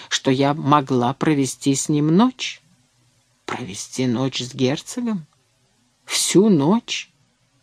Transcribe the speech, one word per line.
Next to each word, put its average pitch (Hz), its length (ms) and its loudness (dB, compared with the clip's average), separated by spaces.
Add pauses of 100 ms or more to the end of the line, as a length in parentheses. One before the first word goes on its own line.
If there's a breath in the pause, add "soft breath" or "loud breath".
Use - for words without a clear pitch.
что - 220 -2
я 139 220 2
могла 135 600 0
провести 139 600 0
с - 140 -4
ним 151 260 2
ночь? - 460 0 (840)
Провести 120 640 -6
ночь 127 340 -2
с 123 120 -10
герцогом? 160 720 -4 (800)
Всю - 440 2
ночь? 180 640 0 (520)